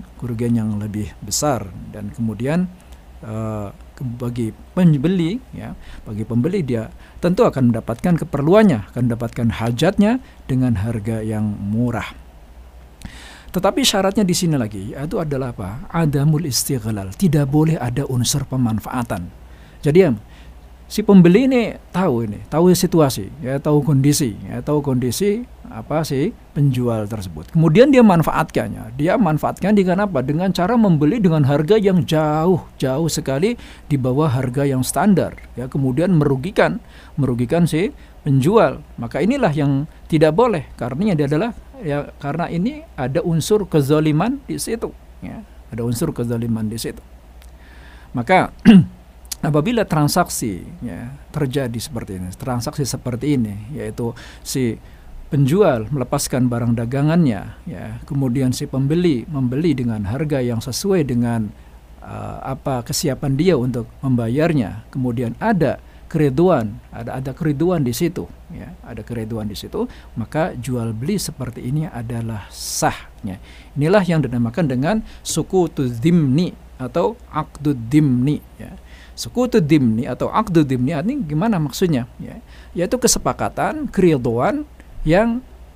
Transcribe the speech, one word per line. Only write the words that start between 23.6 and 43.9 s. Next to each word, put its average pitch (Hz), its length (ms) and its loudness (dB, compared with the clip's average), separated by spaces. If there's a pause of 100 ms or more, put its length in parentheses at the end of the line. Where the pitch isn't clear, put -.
kondisi, 139 640 2
ya, 113 160 -8
tahu 147 240 -2
kondisi 151 640 -2 (160)
apa 135 400 -6
si 151 320 -2 (160)
penjual 120 560 0
tersebut. 92 480 -8
Kemudian 165 320 6
dia 254 160 8
manfaatkannya. 117 960 2
Dia 185 160 2
manfaatkan 156 560 0
dengan 190 320 4
apa? 175 160 -2
Dengan 156 320 0
cara 190 240 2
membeli 175 400 4
dengan 160 320 4
harga 151 320 4
yang 185 240 4
jauh, 156 560 2 (160)
jauh 135 320 0
sekali 156 480 -2 (320)
di 143 80 2
bawah 131 320 2
harga 127 400 0
yang 127 160 0
standar, 143 560 2 (160)
ya, 123 160 -8
kemudian 139 400 0
merugikan, 156 720 2 (320)
merugikan 127 480 0
si 170 320 0 (320)
penjual. 143 560 4 (160)
Maka 123 240 -4
inilah 220 320 0
yang 143 320 0 (160)
tidak 156 320 4
boleh, 214 400 2
karena 123 240 -6
ini 208 160 2
adalah, 151 340 0 (340)
ya, 143 320 -4
karena 151 320 -6
ini 233 320 -4 (160)
ada 139 240 -2
unsur 170 480 0
kezaliman 156 800 2